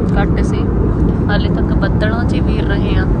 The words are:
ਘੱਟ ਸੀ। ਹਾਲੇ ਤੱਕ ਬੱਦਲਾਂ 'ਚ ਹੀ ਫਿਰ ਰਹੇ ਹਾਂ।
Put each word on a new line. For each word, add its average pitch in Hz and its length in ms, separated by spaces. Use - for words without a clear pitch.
ਘੱਟ - 220
ਸੀ। - 160
ਹਾਲੇ 208 200
ਤੱਕ - 260
ਬੱਦਲਾਂ - 500
'ਚ - 100
ਹੀ - 60
ਫਿਰ - 240
ਰਹੇ - 300
ਹਾਂ। - 120